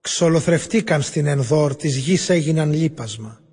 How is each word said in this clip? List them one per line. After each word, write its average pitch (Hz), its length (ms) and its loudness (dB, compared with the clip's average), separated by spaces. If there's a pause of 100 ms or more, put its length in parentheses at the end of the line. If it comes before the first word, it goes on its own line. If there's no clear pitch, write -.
Ξολοθρευτήκαν 165 1000 0
στην 147 240 -2
Ενδόρ, 143 500 0
της 139 200 -2
γης 147 320 0
έγιναν 156 440 2
λείπασμα. 113 680 -4 (120)